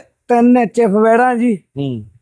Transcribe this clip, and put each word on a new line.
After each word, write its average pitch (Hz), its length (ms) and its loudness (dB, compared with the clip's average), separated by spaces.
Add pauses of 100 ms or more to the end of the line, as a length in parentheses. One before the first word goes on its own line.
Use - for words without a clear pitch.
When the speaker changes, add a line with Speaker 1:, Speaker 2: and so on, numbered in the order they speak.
(280)
Speaker 1:
ਤਿੰਨ 240 280 2
ਐਚ 240 240 -2
ਐਫ 226 100 0
ਵੈੜਾਂ 226 440 2
ਜੀ। 233 220 -2
Speaker 2:
ਹੂੰ। 131 480 -10 (180)